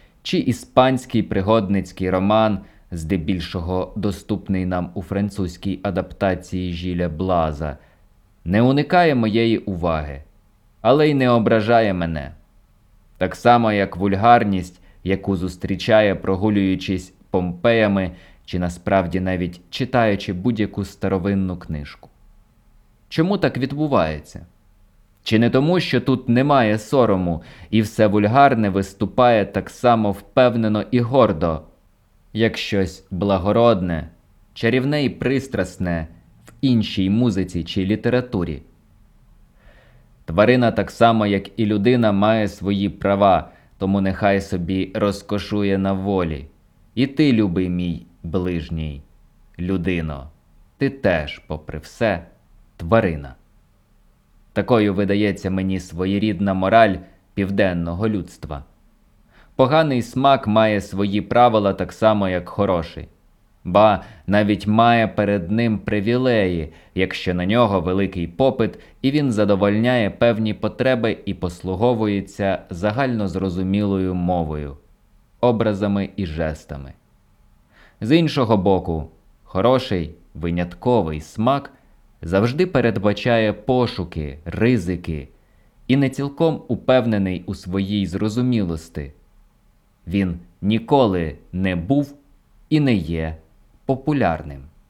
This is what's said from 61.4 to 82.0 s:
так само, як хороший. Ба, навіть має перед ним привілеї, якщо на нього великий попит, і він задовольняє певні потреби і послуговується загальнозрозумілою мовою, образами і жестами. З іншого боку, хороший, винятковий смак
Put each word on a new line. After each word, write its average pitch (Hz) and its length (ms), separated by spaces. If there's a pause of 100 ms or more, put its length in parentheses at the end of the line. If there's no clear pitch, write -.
так 92 200
само, 104 360
як 87 200
хороший. 87 580 (560)
Ба, 92 400 (240)
навіть 104 400
має 113 400
перед 101 440
ним 110 280
привілеї, 104 920 (220)
якщо 90 380
на 90 120
нього 101 360
великий 92 460
попит, 117 520 (220)
і 135 100
він 143 200
задовольняє 104 800
певні 110 440
потреби 117 720
і 98 80
послуговується 98 1300 (100)
загальнозрозумілою 95 1500
мовою, 78 640 (640)
образами 104 720
і 98 100
жестами. 76 680 (1080)
З 127 160
іншого 131 400
боку, 90 520 (340)
хороший, 98 720 (180)
винятковий 87 880
смак 131 520 (480)